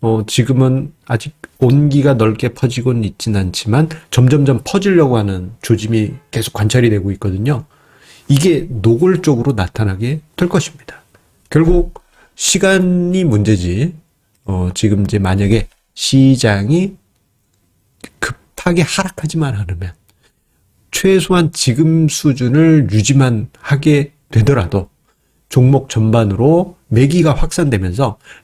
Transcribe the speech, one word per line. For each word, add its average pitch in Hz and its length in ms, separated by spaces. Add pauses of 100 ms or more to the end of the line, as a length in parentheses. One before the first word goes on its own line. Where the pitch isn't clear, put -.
어, 113 260
지금은 131 680 (120)
아직 123 280 (260)
온기가 139 560
넓게 110 340
퍼지고는 120 540
있진 104 320
않지만 104 540 (220)
점점점 135 520
퍼지려고 175 540
하는 98 340 (100)
조짐이 110 520 (180)
계속 - 220
관찰이 113 360
되고 101 240
있거든요. 104 520 (640)
이게 143 420
노골적으로 131 840
나타나게 107 680 (140)
될 180 140
것입니다. - 520 (480)
결국 170 540 (320)
시간이 185 880
문제지, 104 720 (500)
어, 92 300
지금 101 280
이제 101 140
만약에 98 500 (280)
시장이 135 1000 (1200)
급하게 - 600
하락하지만 156 760
않으면, 90 380 (1000)
최소한 185 600
지금 160 560
수준을 143 840
유지만 117 580 (100)
하게 147 540 (160)
되더라도 104 600 (600)
종목 135 400
전반으로 113 840 (120)
매기가 143 460
확산되면서 113 840 (260)